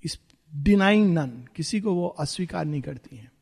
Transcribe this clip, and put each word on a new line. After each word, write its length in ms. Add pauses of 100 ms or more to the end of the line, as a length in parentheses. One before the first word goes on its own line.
इस 140 (380)
denying 640
none, 380
किसी 240
को 140
वो 140
अस्वीकार 560
नहीं 180
करती 340
हैं। 240